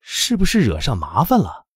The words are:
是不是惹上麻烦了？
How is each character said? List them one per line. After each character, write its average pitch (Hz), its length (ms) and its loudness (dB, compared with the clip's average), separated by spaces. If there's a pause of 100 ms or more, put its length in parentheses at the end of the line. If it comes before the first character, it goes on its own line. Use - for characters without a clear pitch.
是 - 360 -4
不 185 80 2
是 202 180 2
惹 95 180 0
上 - 180 -2
麻 - 240 -2
烦 240 160 2
了？ - 380 -4